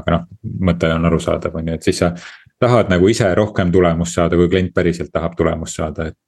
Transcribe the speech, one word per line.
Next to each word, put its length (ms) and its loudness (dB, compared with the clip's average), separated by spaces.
aga 160 0
noh, 80 -8
mõte 240 0
on 160 0
arusaadav, 480 -2
on 160 -6
ju, 80 -4
et 80 -6
siis 160 -2
sa 60 4
tahad 320 2
nagu 160 4
ise 280 2
rohkem 360 0
tulemust 480 2
saada, 160 2
kui 160 4
klient 240 0
päriselt 400 -2
tahab 240 -4
tulemust 400 -4
saada, 320 -6
et, 160 -20